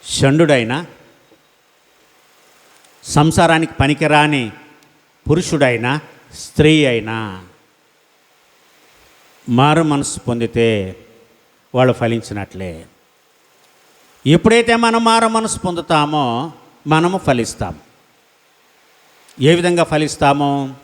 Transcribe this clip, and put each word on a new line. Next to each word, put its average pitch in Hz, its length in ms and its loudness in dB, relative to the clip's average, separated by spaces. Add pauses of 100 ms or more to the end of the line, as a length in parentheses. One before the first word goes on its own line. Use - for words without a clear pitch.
షండుడైనా, 143 760 0 (2250)
సంసారానికి 160 680 2
పనికిరాని 147 800 0 (800)
పురుషుడైనా, 147 680 0 (340)
స్త్రీ 156 500 2
అయినా, 110 600 -4 (2000)
మారు 143 340 2
మనసు 147 380 -4
పొందితే 113 760 -2 (760)
వాళ్ళు 127 180 2
ఫలించినట్లే. 98 960 -8 (1400)
ఎప్పుడైతే 226 500 4
మనం 233 280 0
మారు 226 220 2
మనసు 220 320 -2
పొందుతామో, 151 960 -2 (340)
మనము 165 320 0
ఫలిస్తాం. 113 560 -4 (1700)
ఏ 147 140 6
విధంగా 170 300 2
ఫలిస్తాము? 143 1000 -2